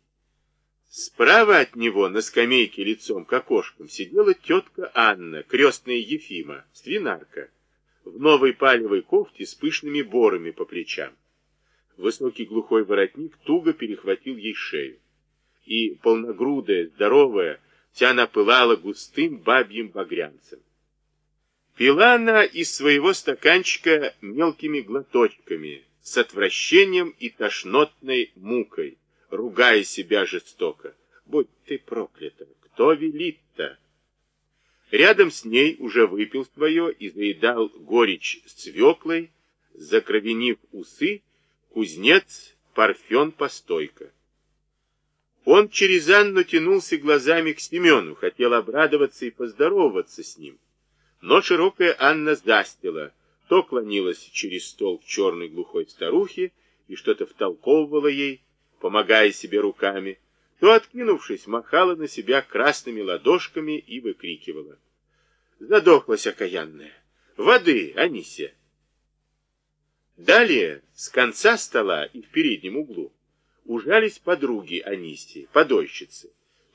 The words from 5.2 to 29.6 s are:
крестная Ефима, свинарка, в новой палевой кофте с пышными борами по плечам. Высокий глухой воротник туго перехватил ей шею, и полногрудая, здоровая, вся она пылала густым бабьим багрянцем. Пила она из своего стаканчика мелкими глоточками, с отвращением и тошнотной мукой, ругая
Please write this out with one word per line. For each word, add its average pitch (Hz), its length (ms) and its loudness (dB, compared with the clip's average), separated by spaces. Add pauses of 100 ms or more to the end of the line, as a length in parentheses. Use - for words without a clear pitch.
крестная 127 520 0
Ефима, 90 800 -10
свинарка, 110 760 -10 (540)
в 92 160 -18
новой 135 340 4
палевой 113 480 0
кофте 180 440 -2
с - 80 -16
пышными 147 480 -6
борами 98 500 0
по 82 140 -10
плечам. 78 500 -12 (800)
Высокий 113 480 -6
глухой 110 380 -2
воротник 101 540 -4
туго 160 360 -2
перехватил 107 640 -8
ей 107 160 -10
шею, 69 460 -10 (640)
и 110 360 -4
полногрудая, 113 840 0
здоровая, 104 720 2 (320)
вся 123 180 4
она 123 160 2
пылала 117 480 4
густым 139 640 -6
бабьим 110 520 -2
багрянцем. 82 720 -10 (1200)
Пила 165 380 6
она 226 280 4
из 165 300 -6
своего 147 400 2
стаканчика 156 1080 0
мелкими 147 600 -4
глоточками, 101 1000 -4 (180)
с - 160 -10
отвращением 170 920 0 (100)
и 120 100 -10
тошнотной 123 1080 -4
мукой, 95 640 -8 (320)
ругая 110 540 2